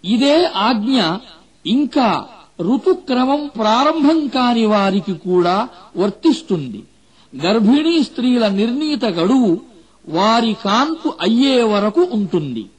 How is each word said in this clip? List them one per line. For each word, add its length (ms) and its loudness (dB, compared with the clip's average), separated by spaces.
ఇదే 400 2
ఆజ్ఞ 580 0
ఇంకా 580 0
ఋతుక్రమం 960 0
ప్రారంభం 680 2
కాని 380 0
వారికి 480 0
కూడా 540 0
వర్తిస్తుంది. 840 -2
గర్భిణీ 560 2
స్త్రీల 460 0
నిర్ణీత 560 -2
గడువు 560 2
వారి 560 0
కాన్పు 560 -2
అయ్యే 420 2
వరకు 400 0
ఉంటుంది. 640 -4